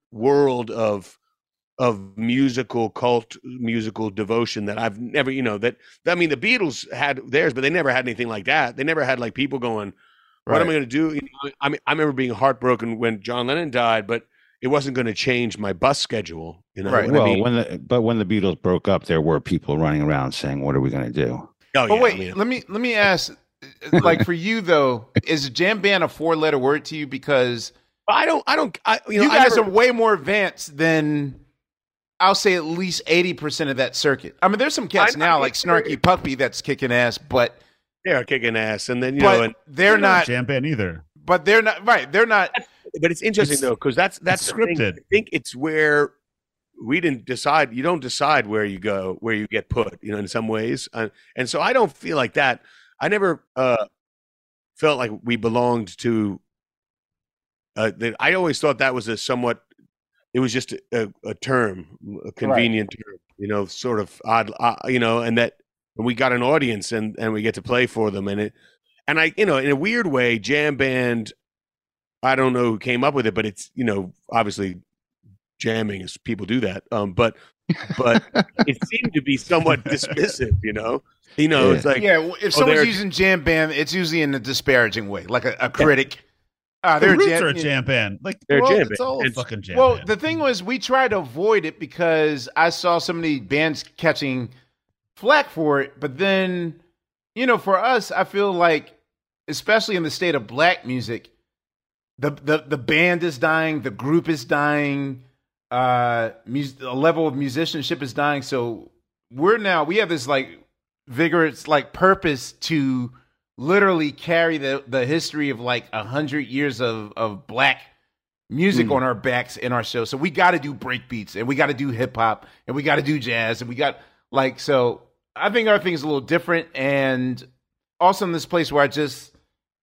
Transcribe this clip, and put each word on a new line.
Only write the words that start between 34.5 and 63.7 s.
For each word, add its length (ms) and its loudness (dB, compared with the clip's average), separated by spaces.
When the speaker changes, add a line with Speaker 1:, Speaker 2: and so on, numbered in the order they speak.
Speaker 2:
there's 120 0
some 140 -4
cats 300 2
Speaker 1:
I, 20 -6
Speaker 2:
now, 200 4
Speaker 1:
I 20 2
Speaker 2:
like 140 0
Speaker 1:
think 120 -4
Speaker 2:
Snarky 340 2
Puppy, 360 2
that's 260 -2
kicking 300 -2
ass, 260 2
but 400 0
Speaker 1:
They 80 0
are 100 2
kicking 340 -2
ass, 320 -2
and 140 -2
then, 140 -2
you 60 0
Speaker 2:
but 160 6
Speaker 1:
know, 40 2
and 120 -2
Speaker 2:
they're 280 4
Speaker 4:
They're 40 6
not 200 6
Speaker 2:
not 80 2
Speaker 4:
jam 180 -2
band 220 -2
either. 380 -4
Speaker 2:
But 280 0
they're 180 6
not, 220 -2
right, 280 2
they're 120 6
not 280 4
Speaker 1:
But 100 2
it's 120 -6
interesting, 340 2
Speaker 4:
It's, 60 -2
Speaker 1:
though, 120 0
'cause 220 -2
that's, 220 0
Speaker 4:
it's 60 -16
Speaker 1:
that's 220 0
the 60 -4
thing. 140 0
Speaker 4:
scripted. 220 0
Speaker 1:
I 120 -20
think 220 0
it's 240 -6
where 560 2
we 160 0
didn't 240 -2
decide. 480 0
You 120 -6
don't 160 0
decide 480 0
where 160 0
you 160 -4
go, 400 -4
where 140 -2
you 120 -2
get 220 -4
put, 340 -2
you 100 -10
know, 60 -4
in 100 -6
some 200 -4
ways. 440 -4
Uh, 160 -4
and 120 -4
so 120 -2
I 120 0
don't 200 2
feel 240 -6
like 180 0
that. 280 2
I 80 0
never, 360 0
uh, 300 0
felt 220 2
like 140 -4
we 140 0
belonged 640 0
to, 420 -2
uh, 200 0
the, 240 -4
I 140 2
always 260 -2
thought 180 2
that 160 0
was 140 -6
a 80 -4
somewhat, 460 -2
it 80 0
was 120 0
just 200 -4
a, 200 -2
a 100 -8
term, 640 -4
a 20 -14
Speaker 2:
Right. 80 -14
Speaker 1:
convenient 560 0
term, 280 -18
you 100 -8
know, 180 -2
sort 340 -4